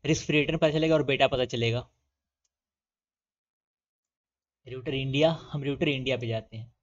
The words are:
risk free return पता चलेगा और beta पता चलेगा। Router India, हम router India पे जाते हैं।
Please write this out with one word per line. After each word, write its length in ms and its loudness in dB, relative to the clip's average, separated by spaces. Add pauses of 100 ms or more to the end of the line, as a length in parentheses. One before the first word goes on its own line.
risk 200 0
free 140 2
return 180 0
पता 140 4
चलेगा 240 2
और 80 2
beta 240 2
पता 180 0
चलेगा। 420 -2 (2750)
Router 260 -8
India, 380 2 (200)
हम 120 -6
router 240 -2
India 300 -2
पे 100 -6
जाते 300 -6
हैं। 140 -14 (120)